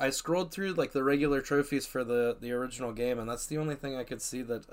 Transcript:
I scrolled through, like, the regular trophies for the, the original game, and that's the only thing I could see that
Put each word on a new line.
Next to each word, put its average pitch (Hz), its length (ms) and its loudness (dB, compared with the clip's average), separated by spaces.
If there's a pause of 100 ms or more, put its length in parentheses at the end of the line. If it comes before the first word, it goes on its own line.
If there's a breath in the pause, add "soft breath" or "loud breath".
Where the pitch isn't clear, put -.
I - 40 0
scrolled 170 400 0
through, 190 220 -2
like, 160 200 0
the 135 100 2
regular 143 380 4
trophies 143 440 2
for 127 180 -2
the, 120 360 2
the 120 140 -6
original 123 400 -2
game, 120 260 0
and 113 100 -4
that's 117 160 -6
the 151 120 -4
only 156 180 -2
thing 139 220 -6
I 127 80 -4
could 117 160 -8
see 127 220 -4
that 113 280 -4